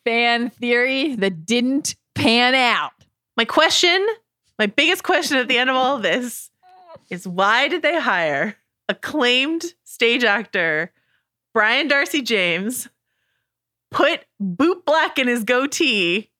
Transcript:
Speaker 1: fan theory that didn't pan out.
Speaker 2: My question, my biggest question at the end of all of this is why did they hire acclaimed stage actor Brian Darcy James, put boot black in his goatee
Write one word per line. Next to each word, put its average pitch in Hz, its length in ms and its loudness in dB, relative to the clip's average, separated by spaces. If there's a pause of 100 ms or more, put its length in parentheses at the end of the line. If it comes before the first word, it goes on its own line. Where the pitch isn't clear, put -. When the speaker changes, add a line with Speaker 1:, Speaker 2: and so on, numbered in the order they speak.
Speaker 1:
fan 233 460 0
theory 262 680 -2
that 185 300 -4
didn't 254 480 -2 (200)
pan 247 400 2
out. 220 380 0 (440)
Speaker 2:
My 226 100 0
question, 349 600 4 (520)
my 214 80 2
biggest 311 380 2
question 294 340 0
at 247 100 -2
the 254 100 2
end 254 120 2
of 262 60 0
all 262 200 0
of 220 60 -6
this 226 480 -2 (600)
is 180 160 -10
why 202 420 2
did 339 140 -4
they 320 160 0
hire 180 580 -2 (340)
acclaimed 269 760 0 (200)
stage 240 380 0
actor 185 720 -2 (600)
Brian 233 340 2
Darcy 285 320 0
James, 202 680 -2 (1000)
put - 300 0 (180)
boot 269 460 -2
black 311 340 0
in 262 100 2
his 240 160 0
goatee 233 960 0